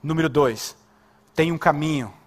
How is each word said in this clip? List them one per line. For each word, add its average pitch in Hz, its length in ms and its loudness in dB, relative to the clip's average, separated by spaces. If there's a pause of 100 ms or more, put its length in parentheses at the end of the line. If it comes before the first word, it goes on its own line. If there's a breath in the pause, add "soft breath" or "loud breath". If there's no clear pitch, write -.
Número 160 260 0
dois, 131 480 0 (600 soft breath)
tem 160 160 2
um 165 80 -4
caminho. 147 520 0 (160)